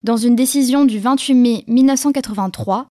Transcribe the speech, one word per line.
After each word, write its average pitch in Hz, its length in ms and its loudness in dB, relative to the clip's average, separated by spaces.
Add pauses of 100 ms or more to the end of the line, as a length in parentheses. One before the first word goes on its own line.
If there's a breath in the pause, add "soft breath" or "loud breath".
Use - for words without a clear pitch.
Dans 233 140 -2
une 233 220 2
décision 269 480 2
du 214 120 2
vingt-huit 262 380 0
mai 240 320 2
mille 254 200 4
neuf 269 120 2
cent 285 140 -2
quatre-vingt-trois 208 760 -6 (120)